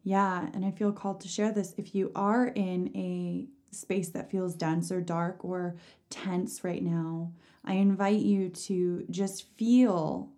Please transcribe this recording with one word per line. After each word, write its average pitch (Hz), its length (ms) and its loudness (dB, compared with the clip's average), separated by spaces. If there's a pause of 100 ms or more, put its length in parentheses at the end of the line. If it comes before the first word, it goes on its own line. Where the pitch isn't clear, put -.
Yeah, 190 500 0
and 190 120 -4
I 196 60 0
feel 208 200 0
called 196 300 -6
to 185 60 -14
share 214 240 0
this. 202 260 -4
If 202 180 -10
you 190 200 2
are 226 320 2
in 185 480 -2
a 180 520 -4 (240)
space 185 380 -2
that - 220 -8
feels 185 240 -2
dense 165 360 0
or 185 100 0
dark 175 440 -2
or 180 300 -4 (340)
tense - 540 -4
right 180 200 -2
now, 165 480 -2 (320)
I 190 120 -2
invite 196 440 4
you 196 300 2
to 180 600 -2
just 190 380 -4 (100)
feel 220 800 4